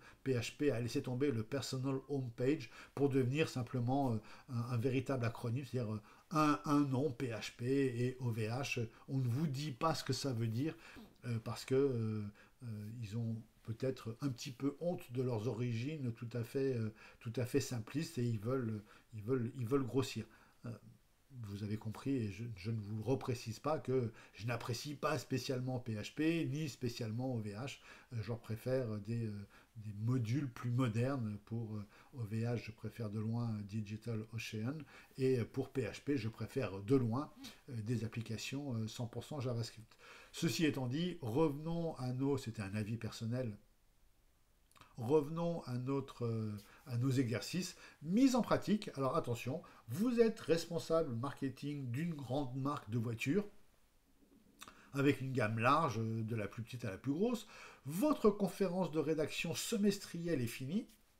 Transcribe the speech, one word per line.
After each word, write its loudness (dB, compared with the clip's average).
P 2
H 0
P 4
a 0
laissé 0
tomber 2
le 0
Personal -2
Home -2
Page, 2
pour 4
devenir 4
simplement, 2
euh, 2
un, -2
un 2
véritable 2
acronyme, -2
c'est-à-dire, -2
euh, -4
un, 4
un 6
nom, 4
P -2
H -6
P -4
et 2
O 2
V 0
H. -2
On -2
ne 2
vous 2
dit -2
pas 2
ce -4
que 0
ça 0
veut 0
dire, 0
euh, -2
parce -6
que, 2
euh, 4
euh, -6
ils -6
ont 0
peut-être -4
un -2
petit -4
peu -2
honte -2
de 0
leurs 0
origines 0
tout -8
à 0
fait, 0
euh, 0
tout -6
à 0
fait 4
simplistes, -4
et 2
ils 2
veulent, -2
ils -8
veulent, 0
ils 0
veulent 4
grossir. 0
Euh, -6
vous -6
avez -2
compris, -2
et 0
je, -8
je -4
ne -2
vous -4
reprécise -2
pas 0
que 0
je -8
n'apprécie -4
pas 0
spécialement -2
P -4
H -6
P, 2
ni -2
spécialement -2
O 0
V -4
H. -8
Euh, -6
je -6
leur -4
préfère 0
des, -2
euh, -6
des -8
modules 2
plus -4
modernes. 0
Pour, -4
euh, -6
O -6
V -2
H, 0
je -6
préfère -6
de -2
loin, 0
euh, -4
Digital -4
Ocean. -4
Et, 4
euh, 2
pour -4
P -2
H -4
P, 0
je -2
préfère -4
de 6
loin, 2
euh, -6
des 0
applications, -4
euh, -2
cent -6
pour -8
cent -8
JavaScript. -4
Ceci 2
étant 2
dit, 0
revenons 2
à -2
nos, 2
c'était -4
un -4
avis 0
personnel, -4
revenons 2
à -2
notre, -2
euh, 0
à -2
nos 2
exercices. 0
Mise 6
en 4
pratique, 2
alors 2
attention, 0
vous 2
êtes 4
responsable 2
marketing -4
d'une 0
grande -2
marque -2
de 2
voitures, 2
avec 6
une -4
gamme 2
large, 6
euh, 0
de -2
la -2
plus -8
petite -8
à -2
la -6
plus -2
grosse. 2
Votre 4
conférence 2
de 0
rédaction 0
semestrielle 2
est 2
finie, -2